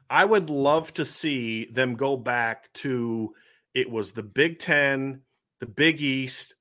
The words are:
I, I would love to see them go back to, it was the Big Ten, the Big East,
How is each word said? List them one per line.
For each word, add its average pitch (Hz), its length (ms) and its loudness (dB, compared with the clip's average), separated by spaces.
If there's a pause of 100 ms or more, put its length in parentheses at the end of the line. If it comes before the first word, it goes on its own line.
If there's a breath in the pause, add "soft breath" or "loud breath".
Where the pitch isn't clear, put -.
I, 151 140 6
I - 20 6
would 202 240 4
love 147 460 2
to 160 100 -2
see 117 640 -4
them 123 300 0
go 135 200 0
back 117 600 -2
to, 117 580 -4 (400 soft breath)
it 127 160 0
was 110 220 -4
the 110 100 -8
Big 147 360 0
Ten, 139 640 0 (400)
the - 60 -10
Big 151 340 2
East, 135 600 -4